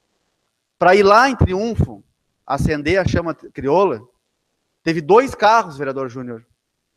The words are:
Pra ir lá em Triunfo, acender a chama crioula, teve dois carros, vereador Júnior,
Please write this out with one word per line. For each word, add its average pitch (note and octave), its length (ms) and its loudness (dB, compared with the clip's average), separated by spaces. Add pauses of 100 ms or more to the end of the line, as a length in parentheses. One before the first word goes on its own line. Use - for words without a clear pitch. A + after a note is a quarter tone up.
(760)
Pra F3 160 4
ir G#3 100 4
lá A3 260 4
em B3+ 80 -6
Triunfo, F#3 680 -2 (420)
acender D3+ 540 -2
a F3 80 0
chama E3+ 260 -2
crioula, C#3+ 680 -2 (840)
teve E3 160 -4
dois G#3 360 2
carros, G#3 420 0
vereador C3+ 320 -8
Júnior, A#2+ 360 -14 (520)